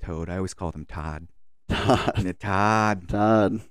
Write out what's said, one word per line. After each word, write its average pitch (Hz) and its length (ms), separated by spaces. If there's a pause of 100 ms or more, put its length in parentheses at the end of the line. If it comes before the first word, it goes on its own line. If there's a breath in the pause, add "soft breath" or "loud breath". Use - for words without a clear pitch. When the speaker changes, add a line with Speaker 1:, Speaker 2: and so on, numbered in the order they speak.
Speaker 1:
Toad. 82 280
I 87 60
always 95 180
called 82 200
him 76 120
Todd. 78 420 (400)
Speaker 2:
Todd. - 560
Speaker 1:
Yeah, 92 160
Todd. 104 720
Speaker 2:
Todd. 107 500 (100)